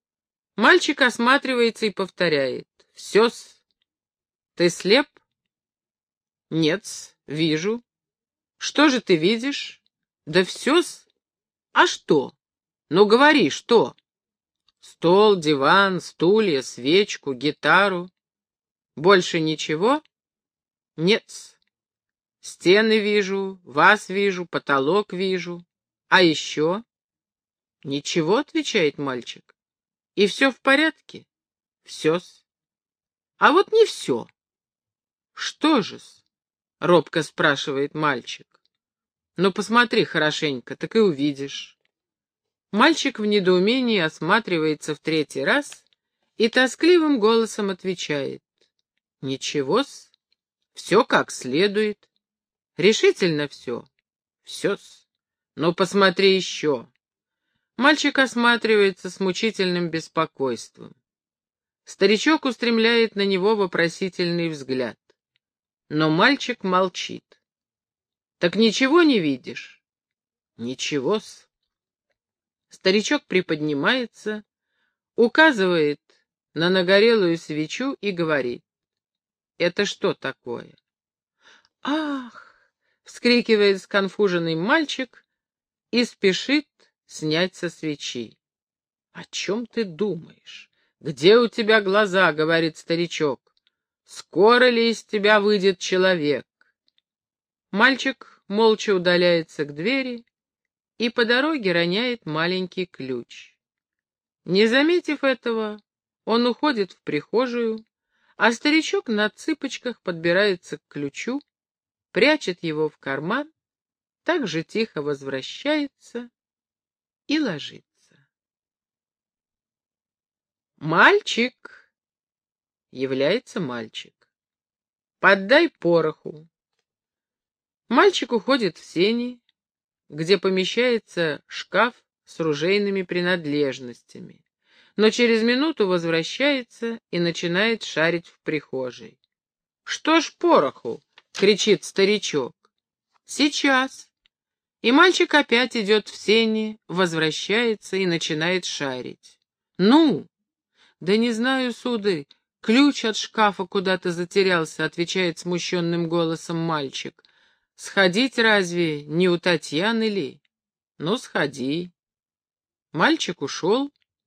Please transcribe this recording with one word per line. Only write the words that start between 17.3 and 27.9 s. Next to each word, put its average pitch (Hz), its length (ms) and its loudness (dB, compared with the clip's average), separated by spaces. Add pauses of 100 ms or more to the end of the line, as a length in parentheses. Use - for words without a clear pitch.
гитару». 175 760 0 (840)
«Больше 180 440 2
ничего?» 160 600 -2 (960)
«Нет-с». - 600 -4 (840)
«Стены 214 580 2
вижу, 196 640 -2
вас 170 460 2
вижу, 185 360 -2
потолок 147 680 -2
вижу. 175 520 -6 (440)
А 185 140 6
еще?» 165 600 0 (1000)
«Ничего», 156 540 -2